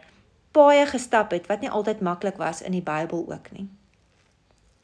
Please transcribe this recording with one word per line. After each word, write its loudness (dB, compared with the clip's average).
paaie 8
gestap -2
het -4
wat -4
nie -8
altyd -4
maklik -4
was -6
in -8
die -4
Bybel -6
ook -14
nie. -14